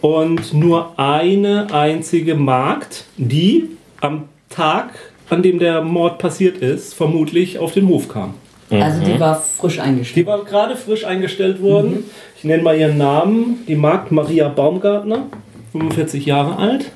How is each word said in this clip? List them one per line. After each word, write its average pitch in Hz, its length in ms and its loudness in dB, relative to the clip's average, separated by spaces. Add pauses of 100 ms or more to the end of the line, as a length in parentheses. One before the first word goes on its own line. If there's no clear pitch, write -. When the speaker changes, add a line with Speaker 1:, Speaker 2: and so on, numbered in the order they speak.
Speaker 1:
Und 160 520 0
nur 165 440 0
eine 196 760 0
einzige 160 600 0
Magd, 139 720 -2 (120)
die 165 520 2 (300)
am 147 260 -4 (240)
Tag, 180 420 -2 (380)
an 170 140 0
dem 180 160 4
der 165 220 2
Mord 170 380 0
passiert 180 380 0
ist, 143 360 -4
vermutlich 165 680 0
auf 165 140 -4
den 196 140 4
Hof 165 200 2
kam. 95 280 -8 (340)
Speaker 2:
Also 156 340 2
die 180 100 2
Speaker 3:
Mhm. - 60 0
Speaker 2:
war 160 220 2
frisch - 380 -4
eingestellt. 135 460 0
Speaker 1:
Die 202 40 -8
war 202 160 0
gerade 214 300 0
frisch 214 280 -4
eingestellt 190 580 -2
worden. 196 300 4
Speaker 2:
Mhm. 190 120 -4 (340)
Speaker 1:
Ich - 60 -20
nenne 160 200 2
mal 160 140 4
ihren 156 220 2
Namen. 185 680 2
Die 160 80 0
Magd 156 360 0
Maria 156 380 2
Baumgartner, 202 760 0 (460)
fünfundvierzig 151 560 -4
Jahre 143 300 0
alt. 254 380 -2